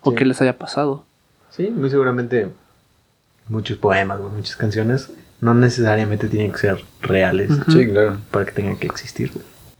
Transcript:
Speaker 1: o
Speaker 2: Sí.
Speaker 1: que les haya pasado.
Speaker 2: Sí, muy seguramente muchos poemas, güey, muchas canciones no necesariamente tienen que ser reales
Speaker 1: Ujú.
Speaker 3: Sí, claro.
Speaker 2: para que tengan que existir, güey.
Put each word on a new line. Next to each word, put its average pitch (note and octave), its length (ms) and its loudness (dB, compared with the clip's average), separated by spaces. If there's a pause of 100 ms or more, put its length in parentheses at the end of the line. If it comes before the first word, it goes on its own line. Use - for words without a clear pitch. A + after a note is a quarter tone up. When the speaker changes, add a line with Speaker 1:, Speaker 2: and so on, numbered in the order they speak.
Speaker 1:
o C#3 80 2
Speaker 2:
Sí. A#2 60 2
Speaker 1:
que C3+ 80 2
les C3 180 0
haya B2+ 160 0
pasado. C#3+ 460 -6 (520)
Speaker 2:
Sí, F#3+ 140 -2
muy C#3+ 200 -2
seguramente B2 580 0 (1000)
muchos A2 300 -4
poemas, G2 400 0
güey, G2+ 140 -10
muchas G#2 240 -10
canciones A2 540 0 (300)
no A#2 140 4
necesariamente A2 760 2
tienen G#2 240 -2
que - 60 -10
ser G2 260 -2 (180)
reales F#2+ 480 2
Speaker 1:
Ujú. C#3+ 220 0
Speaker 3:
Sí, C3 160 6
claro. G2+ 300 2 (120)
Speaker 2:
para G2+ 140 0
que - 80 -10
tengan G2 240 -4
que - 100 -6
existir, - 460 -8
güey. - 120 -12 (360)